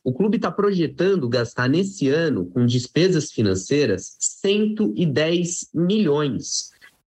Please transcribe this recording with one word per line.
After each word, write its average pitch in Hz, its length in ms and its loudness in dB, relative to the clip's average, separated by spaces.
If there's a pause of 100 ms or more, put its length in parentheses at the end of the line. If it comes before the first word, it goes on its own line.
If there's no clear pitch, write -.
o 131 100 -2
clube 208 260 0
tá 190 120 -2
projetando 175 800 0
gastar 123 400 -2
nesse 170 400 0
ano, 135 380 0
com 120 200 0
despesas 151 640 0
financeiras, 101 880 0
cento 214 800 -2
e 180 100 2
dez 165 640 -2
milhões. 151 1000 0 (360)